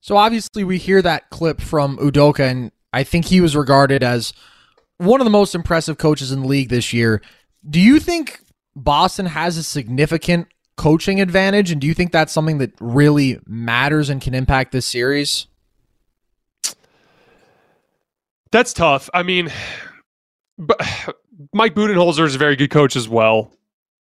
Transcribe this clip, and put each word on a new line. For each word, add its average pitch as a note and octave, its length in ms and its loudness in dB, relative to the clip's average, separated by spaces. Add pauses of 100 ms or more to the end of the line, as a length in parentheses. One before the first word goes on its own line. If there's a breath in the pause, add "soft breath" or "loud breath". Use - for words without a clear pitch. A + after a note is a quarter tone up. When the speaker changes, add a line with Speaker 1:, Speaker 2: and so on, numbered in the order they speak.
Speaker 1:
So G3+ 160 -2
obviously G#3+ 460 0
we F3+ 160 -4
hear F#3 240 2
that E3 260 -2
clip D#3+ 320 -4
from C#3+ 380 -2
Udoka, C#3+ 500 2
and B2+ 220 -6 (200)
I C3 120 -2
think E3 220 -2
he F#3 140 4
was D#3+ 160 2
regarded C#3 460 2
as A#2+ 320 -2 (640 soft breath)
one A3 240 2
of B3 40 2
the A3 60 2
most G3+ 220 2
impressive E3 460 -4
coaches C#3 320 0
in C3+ 100 -4
the C3 60 -4
league C3+ 220 0
this A#2+ 220 -2
year. A#2 300 0 (480 soft breath)
Do D#3 100 0
you B3 200 8
think E4 420 -6 (340)
Boston D3+ 500 0
has D#3+ 320 -4
a D#3+ 60 -8
significant D3+ 840 -2 (300)
coaching D#3+ 420 0
advantage, F#3+ 520 0
and D3 100 -4
do C#3 60 -2
you E3 60 0
think F3 200 -2
that's D#3 180 0
something D#3 280 -2
that B2+ 200 -4
really C#3 680 2
matters B2 640 -2
and C3+ 120 -4
can B2+ 120 -6
impact C3 380 0
this C3 140 -2
series? C#3 640 -2 (3000)
Speaker 2:
That's B3 220 2
tough. D3+ 400 0
I F3+ 100 0
mean, F3 280 -4 (1080 loud breath)
but D#3+ 220 -2 (380 loud breath)
<sighs> - 360 -20
Mike A3 220 0
Budenholzer F3 500 2
is C3+ 100 -2
a C3 40 -6
very D3 160 2
good C3+ 160 0
coach D3 240 4
as A#2 120 -4
well. A2 440 2 (580)